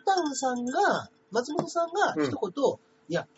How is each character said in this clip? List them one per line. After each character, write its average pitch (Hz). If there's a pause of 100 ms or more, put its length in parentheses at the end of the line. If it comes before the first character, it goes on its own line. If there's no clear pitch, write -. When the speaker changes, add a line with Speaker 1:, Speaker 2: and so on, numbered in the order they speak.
Speaker 1:
タ 381
ウ 320
ン 262
さ 262
ん 247
が、 254 (220)
松 247
本 349
さ 339
ん -
が 381
一 135
言、 208
Speaker 2:
う -
ん。 - (280)
Speaker 1:
「い 156
や、 165 (100)